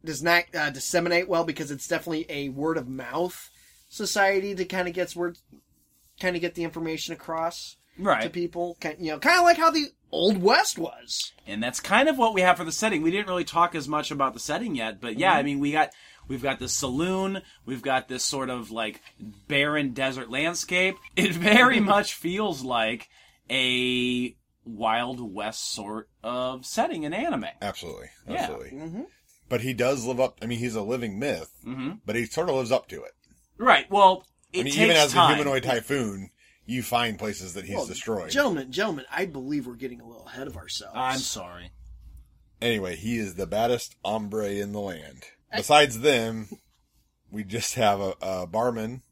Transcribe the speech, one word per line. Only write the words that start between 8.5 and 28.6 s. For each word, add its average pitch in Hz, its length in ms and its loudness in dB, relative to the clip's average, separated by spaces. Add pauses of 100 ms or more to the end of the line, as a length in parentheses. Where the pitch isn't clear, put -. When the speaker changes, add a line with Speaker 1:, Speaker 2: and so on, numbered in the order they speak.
Speaker 1:
Ki-, 156 200 -6
you 160 120 -4
know, 151 80 -6
kinda 349 220 6
like 349 160 8
how 330 120 6
the 294 180 0 (240)
Old 185 300 2
West - 380 4
was. - 540 -8 (120)
Speaker 2:
And 107 160 -6
that's 123 180 -4
kind 240 300 4
of 294 80 0
what 226 160 4
we 185 80 2
have 180 160 8
for 175 60 -6
the 160 80 -6
setting. 202 300 0
We 165 100 2
didn't 202 160 -2
really 180 160 -2
talk 170 320 2
as 139 120 -4
much 151 240 -2
about 139 220 2
the 120 60 -12
setting 175 360 -4
yet, 110 260 -4
but 117 180 -6
yeah, 180 120 4
Speaker 1:
Mm-hmm. 156 80 6
Speaker 2:
I 139 40 0
mean, 143 160 -2
we 143 140 0
got, 156 180 2 (360)
we've 131 140 -6
got 135 180 -2
this 127 140 -6
saloon, 185 680 -2 (240)
we've 123 160 -8
got 131 260 0
this 127 180 -4
sort 131 240 -4
of, 117 220 -8
like, 110 300 -6 (460)
barren 143 460 0
desert 131 380 -4
landscape. 170 680 0 (180)
It 180 180 2
very 220 460 6
Speaker 1:
<laughs> 202 140 4
Speaker 2:
much 208 200 2
feels 180 500 -2
like 117 440 0 (440)
a 123 840 0 (300)
Wild 117 540 -2 (140)
West 107 400 -6
sort 107 360 -8 (140)
of 127 420 -6
setting 226 380 -2
in 147 100 -6
anime. 202 320 -4 (160)
Speaker 3:
Absolutely. 95 460 -10 (200)
Speaker 2:
Yeah. 220 80 -8
Speaker 3:
Absolutely. - 360 -8